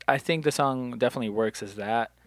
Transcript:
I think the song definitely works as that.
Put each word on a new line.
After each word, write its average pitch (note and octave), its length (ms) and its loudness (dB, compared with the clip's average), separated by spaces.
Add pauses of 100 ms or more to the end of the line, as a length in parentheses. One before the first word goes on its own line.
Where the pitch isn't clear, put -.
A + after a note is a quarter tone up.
I C3+ 100 4
think D#3+ 260 0
the D3 80 4
song B2+ 460 0
definitely A#2+ 320 0
works A2 320 0
as G2 140 -12
that. A2 360 -2 (140)